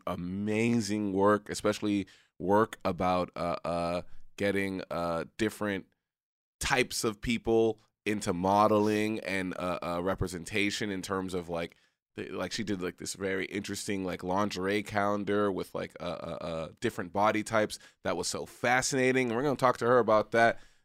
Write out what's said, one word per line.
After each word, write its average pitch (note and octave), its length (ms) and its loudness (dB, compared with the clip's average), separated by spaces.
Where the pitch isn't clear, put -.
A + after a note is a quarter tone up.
amazing G#2 1080 0
work, G2+ 360 4
especially G#2 580 0
work G2+ 440 4
about, F2+ 540 0
uh, E2+ 260 -2
uh, E2+ 380 -2
getting, G2 440 0
uh, E2+ 320 -2
different G#2 480 -2
types - 460 0
of G#2+ 160 -2
people A2+ 580 2
into G#2 260 0
modeling G#2 880 4
and, F#2 380 -4
uh, F2 260 -4
uh, F2 180 -2
representation F#2+ 880 -2
in F#2+ 120 -6
terms F#2 320 -4
of, F2 160 -4
like, E2+ 260 -6
the, G#2+ 140 -10
like, F#2 220 -6
she A#2 120 -4
did, G2 180 -2
like, F2 160 -6
this E2+ 160 -10
very F#2+ 320 -4
interesting, G2+ 580 -6
like, F2+ 200 -4
lingerie G2 600 0
calendar G2+ 680 0
with, F2 240 -6
like, F#2 240 -6
uh, - 40 -10
uh, E2+ 380 -6
uh, D#2+ 260 -6
different G#2 320 -4
body G#2 300 2
types. G#2+ 340 0
That F#2 140 -2
was F2+ 100 -4
so D#2+ 180 -6
fascinating. B2+ 920 2
We're B2 80 0
gonna C#3+ 120 0
talk B2 220 2
to A#2 80 -2
her B2 140 6
about G#2+ 320 4
that. A2+ 260 4